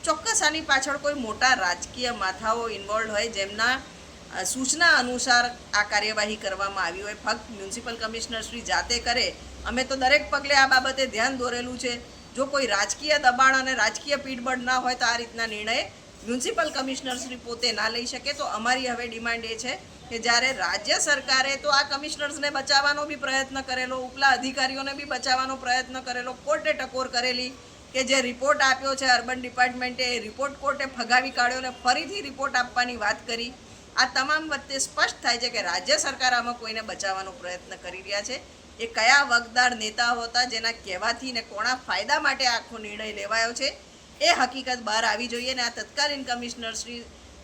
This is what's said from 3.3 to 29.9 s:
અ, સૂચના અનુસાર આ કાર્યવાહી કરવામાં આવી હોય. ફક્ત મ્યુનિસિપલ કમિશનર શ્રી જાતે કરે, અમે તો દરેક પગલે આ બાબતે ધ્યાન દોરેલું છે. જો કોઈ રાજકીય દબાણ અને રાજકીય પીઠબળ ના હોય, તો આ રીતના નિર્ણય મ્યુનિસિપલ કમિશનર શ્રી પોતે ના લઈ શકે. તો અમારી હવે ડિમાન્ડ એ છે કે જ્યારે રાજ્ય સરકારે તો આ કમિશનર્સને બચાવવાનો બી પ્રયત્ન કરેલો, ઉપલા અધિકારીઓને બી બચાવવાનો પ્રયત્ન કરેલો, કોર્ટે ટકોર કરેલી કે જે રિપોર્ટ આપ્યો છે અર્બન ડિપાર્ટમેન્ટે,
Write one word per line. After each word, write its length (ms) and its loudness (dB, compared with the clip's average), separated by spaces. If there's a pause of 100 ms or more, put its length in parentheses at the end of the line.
અ, 80 -4
સૂચના 440 2
અનુસાર 580 4 (280)
આ 100 4
કાર્યવાહી 520 0
કરવામાં 500 -4
આવી 160 -4
હોય. 120 -8
ફક્ત 380 -4
મ્યુનિસિપલ 440 -8
કમિશનર 460 -6
શ્રી 200 -10
જાતે 380 0
કરે, 360 0 (300)
અમે 180 0
તો 120 -2
દરેક 360 4
પગલે 240 2
આ 120 8
બાબતે 400 4
ધ્યાન 300 0
દોરેલું 400 -4
છે. 220 -4 (340)
જો 120 0
કોઈ 220 0
રાજકીય 500 2
દબાણ 400 6
અને 160 2
રાજકીય 420 0
પીઠબળ 420 -4
ના 200 2
હોય, 180 0
તો 100 0
આ 100 4
રીતના 300 -4
નિર્ણય 380 -2 (420)
મ્યુનિસિપલ 440 0
કમિશનર 480 -4
શ્રી 180 -8
પોતે 360 -4
ના 180 0
લઈ 160 -4
શકે. 280 -6
તો 100 -4
અમારી 440 0
હવે 200 -4
ડિમાન્ડ 380 -4
એ 120 -6
છે 180 -6 (340)
કે 100 -6
જ્યારે 340 4
રાજ્ય 460 0
સરકારે 560 2
તો 140 -2
આ 140 6
કમિશનર્સને 680 -4
બચાવવાનો 560 2
બી 100 -6
પ્રયત્ન 460 -2
કરેલો, 360 -2
ઉપલા 300 0
અધિકારીઓને 680 2
બી 100 -8
બચાવવાનો 520 0
પ્રયત્ન 460 -2
કરેલો, 320 -6
કોર્ટે 400 0
ટકોર 340 -4
કરેલી 440 -2 (420)
કે 100 2
જે 180 4
રિપોર્ટ 400 2
આપ્યો 340 2
છે 100 -4
અર્બન 360 4
ડિપાર્ટમેન્ટે, 640 0